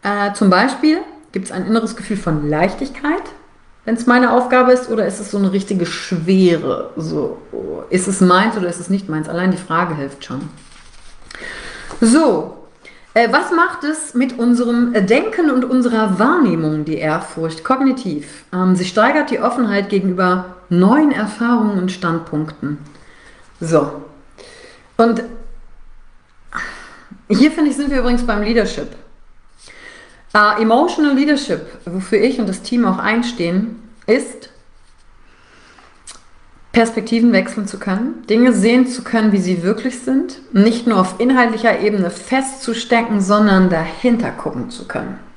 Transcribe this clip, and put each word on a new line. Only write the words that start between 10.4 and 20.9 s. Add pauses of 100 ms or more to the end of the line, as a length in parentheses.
So, (460)
äh,
was
macht
es
mit
unserem (160)
Denken
und
unserer
Wahrnehmung,
die
Ehrfurcht,
kognitiv? (100)
Ähm,
sie
steigert
die
Offenheit
gegenüber (120)
neuen